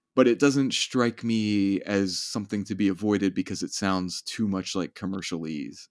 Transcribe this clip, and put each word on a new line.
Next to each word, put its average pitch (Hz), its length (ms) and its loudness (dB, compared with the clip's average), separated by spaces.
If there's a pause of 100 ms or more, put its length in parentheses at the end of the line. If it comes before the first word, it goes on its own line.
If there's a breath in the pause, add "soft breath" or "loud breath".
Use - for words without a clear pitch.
(160)
but 131 100 8
it 120 140 4
doesn't 139 340 4
strike 120 480 0
me 104 600 2
as 98 380 0
something 104 440 -6
to 107 100 -6
be 98 140 2
avoided 98 440 2
because 92 300 -4
it 87 100 -6
sounds 92 500 -2
too - 260 -4
much 95 260 -4
like 90 200 -4
commercialese. 82 960 -8